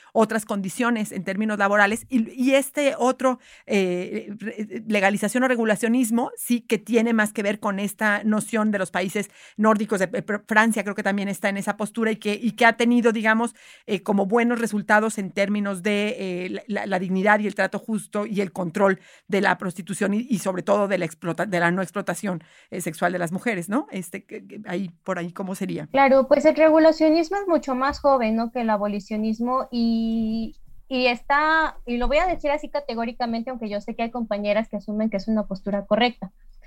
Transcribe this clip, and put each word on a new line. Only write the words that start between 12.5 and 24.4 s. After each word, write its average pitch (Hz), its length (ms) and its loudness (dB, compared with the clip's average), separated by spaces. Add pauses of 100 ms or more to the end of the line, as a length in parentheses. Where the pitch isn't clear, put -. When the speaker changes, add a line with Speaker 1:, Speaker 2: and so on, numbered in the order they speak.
Speaker 1:
que 240 140 4
ha 233 80 6
tenido, 240 380 4
digamos, 220 420 0 (320)
eh, 202 160 -2
como 196 240 2
buenos 233 340 2
resultados 214 560 2
en 190 140 -6
términos 202 520 -2
de, 208 360 0
eh, 185 320 -6
la, 196 160 -8
la, 202 200 -4
la 196 120 0
dignidad 190 420 4
y 214 60 -2
el 190 80 -6
trato 190 240 -2
justo 208 480 -6
y 202 160 -2
el 180 100 -6
control 190 480 2 (260)
de 190 140 0
la 190 160 4
prostitución 196 560 -4
y, 226 160 -2
y 196 120 0
sobre 185 220 -4
todo 202 240 2
de 190 120 0
la 170 80 -2
explota-, 170 400 -6
de 180 120 -2
la 170 120 2
no 180 100 0
explotación, 185 600 -6 (320)
eh, 185 80 -8
sexual 175 320 -2
de 180 80 -4
las 165 100 -2
mujeres, 185 380 -4
¿no? 269 240 -2
Este, 196 320 -10
que, 208 200 -16